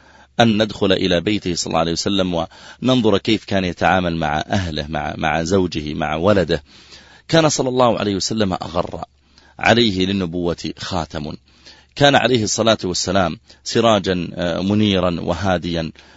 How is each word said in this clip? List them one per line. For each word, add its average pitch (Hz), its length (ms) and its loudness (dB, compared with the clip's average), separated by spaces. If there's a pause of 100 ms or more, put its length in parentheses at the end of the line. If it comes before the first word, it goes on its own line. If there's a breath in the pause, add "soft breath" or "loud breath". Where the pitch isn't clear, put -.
(400 soft breath)
أن 113 220 4
ندخل 101 300 0
إلى 90 280 2
بيته 92 340 -2
صلى - 120 -6
الله 90 140 0
عليه 82 120 0
وسلم 90 540 -2 (360 loud breath)
وننظر 113 360 4
كيف 107 260 -2
كان 98 200 -2
يتعامل 87 520 2
مع 76 220 -2
أهله، 80 500 -4
مع، 76 300 -6
مع 80 240 0
زوجه، 82 520 -2
مع 78 220 -4
ولده. 82 460 2 (680 loud breath)
كان 160 200 4
صلى 131 200 -2
الله 123 300 2
عليه 101 160 -2
وسلم 98 380 -2
أغر، 85 520 -4 (540 soft breath)
عليه 98 480 2
للنبوة 87 720 -4
خاتم، 78 540 -6 (640 soft breath)
كان 143 180 4
عليه 117 300 2
الصلاة 110 400 2
والسلام 90 540 -2 (260 soft breath)
سراجاً، 98 680 0
آه، 85 260 -4
منيراً 95 600 2
وهادياً، 85 720 -2 (240 soft breath)